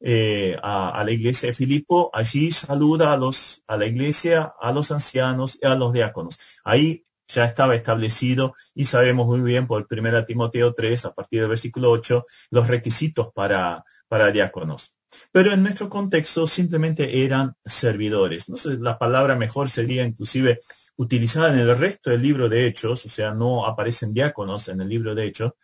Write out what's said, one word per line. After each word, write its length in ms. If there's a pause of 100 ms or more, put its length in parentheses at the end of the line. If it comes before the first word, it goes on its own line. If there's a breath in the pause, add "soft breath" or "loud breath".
eh, 600
a, 360
a 60
la 80
iglesia 380
de 40
Filipo, 600
"Allí 380
saluda 600
a 60
los, 480
a 100
la 80
iglesia, 760
a 140
los 180
ancianos 720
y 60
a 80
los 180
diáconos". 460 (260 loud breath)
Ahí 380 (260)
ya 160
estaba 300
establecido 800 (180 soft breath)
y 120
sabemos 420
muy 140
bien 260
por 220
primera 360
Timoteo 500
tres, 300
a 80
partir 280
del 80
versículo 420
ocho, 340 (260 loud breath)
los 180
requisitos 680
para, 500 (220 soft breath)
para 240
diáconos. 640 (380 loud breath)
Pero 200
en 100
nuestro 260
contexto 580
simplemente 800
eran 400
servidores. 840
No 80
sé, 220
la 180
palabra 380
mejor 340
sería 360
inclusive 560 (360 loud breath)
utilizada 560
en 60
el 180
resto 340
del 120
libro 260
de 200
Hechos, 380
o 20
sea, 260
no 320
aparecen 480
diáconos 540
en 140
el 60
libro 280
de 100
Hechos, 260 (120)